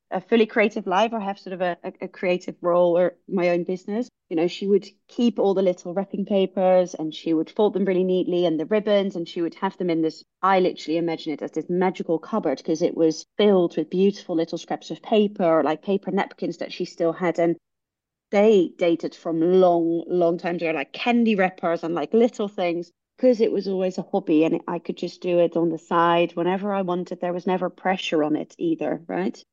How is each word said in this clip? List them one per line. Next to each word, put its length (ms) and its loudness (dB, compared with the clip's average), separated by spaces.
a 100 -4
fully 260 2
creative 400 -2
life 260 2
or 80 -6
have 180 -8
sort 160 -12
of 60 -6
a, 220 -2
a, 100 -10
a 60 -8
creative 540 -4
role 340 4
or 200 2
my 220 0
own 140 0
business. 440 -6
You 60 -4
know, 120 2
she 180 -8
would 200 2
keep 300 0
all 160 2
the 80 0
little 320 -2
wrapping 300 -6
papers 720 2
and 200 -8
she 200 -4
would 160 -2
fold 240 0
them 100 0
really 200 0
neatly 420 0
and 120 0
the 80 -6
ribbons, 500 0
and 120 -6
she 140 -6
would 140 -4
have 200 -4
them 140 -2
in 120 0
this, 220 -4
I 200 4
literally 360 -2
imagine 360 -4
it 100 -8
as 100 -8
this 160 -6
magical 500 -2
cupboard 460 -4
'cause 180 -2
it 140 0
was 300 0
filled 400 4
with 140 -4
beautiful 440 0
little 240 -2
scraps 320 -10
of 120 -12
paper 420 0
or, 180 4
like, 200 -2
paper 280 -2
napkins 480 -4
that 140 -10
she 140 -6
still 260 -2
had. 260 -2
And 180 2
they 480 4
dated 360 -2
from 260 -4
long, 480 4
long 300 0
time 180 -6
ago, 140 -4
like 220 -6
candy 440 2
wrappers 480 -2
and, 100 -4
like, 200 -4
little 340 2
things, 420 -4
'cause 220 4
it 120 2
was 160 -2
always 300 -2
a 40 -4
hobby 420 2
and 220 0
I 120 -6
could 180 -8
just 240 -10
do 180 0
it 180 2
on 120 0
the 100 -4
side 560 2
whenever 380 -2
I 100 -2
wanted. 380 -6
There 140 -4
was 120 -8
never 240 0
pressure 540 -2
on 120 -2
it 220 -8
either, 480 -4
right? 340 -6